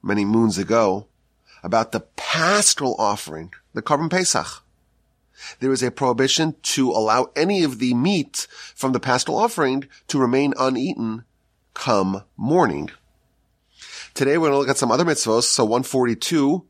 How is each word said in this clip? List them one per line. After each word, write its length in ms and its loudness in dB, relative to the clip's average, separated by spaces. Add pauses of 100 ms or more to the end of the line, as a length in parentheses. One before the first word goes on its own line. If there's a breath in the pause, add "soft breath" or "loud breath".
many 220 0
moons 340 2
ago 480 0 (560 soft breath)
about 280 0
the 100 -4
paschal 960 0
offering, 540 -4 (220)
the 80 -6
Korban 260 0
Pesach. 540 -2 (960 loud breath)
There 140 0
is 100 0
a 80 0
prohibition 720 0
to 280 0
allow 440 2
any 300 2
of 160 -4
the 140 0
meat 560 0
from 420 -6
the 80 0
paschal 360 0
offering 480 0 (220 soft breath)
to 140 -2
remain 360 2
uneaten 680 -4 (500)
come 480 0 (140)
morning. 540 0 (1200 loud breath)
Today 240 2
we're 100 2
gonna 100 2
look 100 0
at 100 0
some 120 0
other 140 2
mitzvos. 400 2
So 200 2
one 180 2
forty-two 880 0